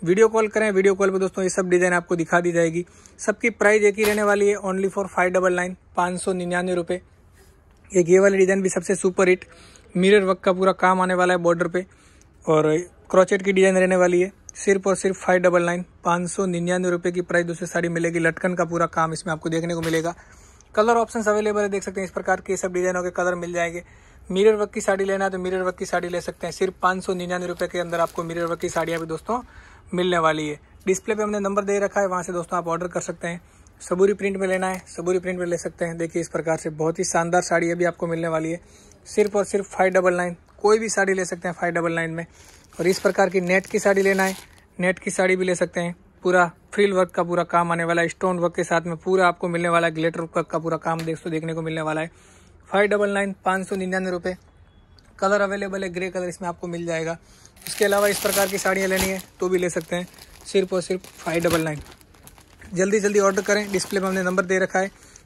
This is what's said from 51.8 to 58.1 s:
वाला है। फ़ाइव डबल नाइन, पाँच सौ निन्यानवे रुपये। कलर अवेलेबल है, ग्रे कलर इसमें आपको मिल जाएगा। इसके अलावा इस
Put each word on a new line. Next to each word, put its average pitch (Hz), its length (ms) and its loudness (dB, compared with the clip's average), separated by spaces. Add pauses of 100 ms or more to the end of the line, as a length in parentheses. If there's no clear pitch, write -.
वाला 156 200 -4
है। 160 100 -6 (600)
फ़ाइव 202 160 4
डबल 202 240 2
नाइन, 196 240 -2 (100)
पाँच 190 240 0
सौ 202 80 -4
निन्यानवे 185 340 -4
रुपये। 180 260 -4 (800)
कलर 202 220 2
अवेलेबल 196 440 -2
है, 190 60 -6
ग्रे 180 200 -6
कलर 180 180 -6
इसमें 175 200 -8
आपको 170 180 -8
मिल 170 200 -8
जाएगा। 165 300 -4 (520)
इसके - 160 0
अलावा 202 240 4
इस 196 120 -2